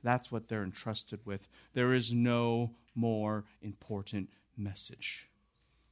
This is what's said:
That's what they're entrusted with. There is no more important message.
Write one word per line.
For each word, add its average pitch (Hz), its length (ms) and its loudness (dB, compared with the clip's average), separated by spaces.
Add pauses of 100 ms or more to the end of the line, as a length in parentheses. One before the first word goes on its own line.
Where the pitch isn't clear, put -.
That's 123 280 2
what 113 180 -4
they're 107 140 0
entrusted 101 600 -6
with. 98 220 -8 (260)
There 127 200 4
is 120 200 2
no 120 640 4 (180)
more 107 520 2 (160)
important 98 680 -6 (280)
message. - 720 -8 (640)